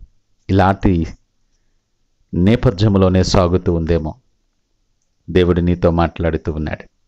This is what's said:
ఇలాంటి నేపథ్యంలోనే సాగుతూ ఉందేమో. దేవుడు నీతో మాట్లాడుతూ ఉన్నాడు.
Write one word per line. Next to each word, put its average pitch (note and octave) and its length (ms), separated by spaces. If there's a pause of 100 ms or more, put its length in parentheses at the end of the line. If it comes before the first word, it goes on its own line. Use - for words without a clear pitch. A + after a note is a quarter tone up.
(500)
ఇలాంటి F#2+ 580 (1300)
నేపథ్యంలోనే F#2+ 920
సాగుతూ F2 500
ఉందేమో. E2 420 (1160)
దేవుడు F2 320
నీతో F2 300
మాట్లాడుతూ E2 640
ఉన్నాడు. D#2 300 (240)